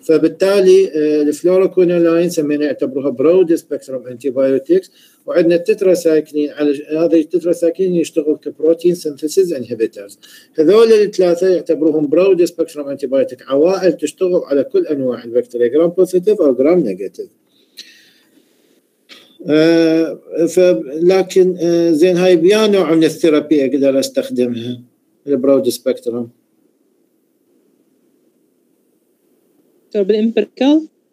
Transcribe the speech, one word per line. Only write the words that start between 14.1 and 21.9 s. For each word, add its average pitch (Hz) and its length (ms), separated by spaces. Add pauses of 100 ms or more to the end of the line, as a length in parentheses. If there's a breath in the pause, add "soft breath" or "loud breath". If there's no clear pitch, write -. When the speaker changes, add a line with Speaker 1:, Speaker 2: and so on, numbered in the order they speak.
Speaker 1:
على 139 200
كل 180 220
أنواع 127 380
البكتيريا، 120 440
جرام 160 200
بوزيتيف 185 520
أو 143 140
جرام 147 240
نيجاتيف. 98 500 (2250 soft breath)
آه، 160 680 (300)
ف-، 180 280 (260)
لكن، 185 580
آه، 170 300